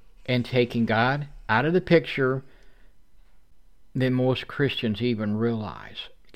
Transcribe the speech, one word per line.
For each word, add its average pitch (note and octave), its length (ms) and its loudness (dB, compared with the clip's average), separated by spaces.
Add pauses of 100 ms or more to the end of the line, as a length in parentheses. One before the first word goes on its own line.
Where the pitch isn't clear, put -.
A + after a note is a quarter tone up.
(240)
in B2 200 0
taking A#2+ 420 2
God B2+ 400 2 (220)
out A2+ 180 4
of E3 60 2
the F3+ 80 4
picture C3+ 640 2 (1500)
than B2+ 220 0
most B2+ 320 0
Christians A#2 560 -2
even G#2+ 340 -2
realize. G#2+ 600 -4 (400)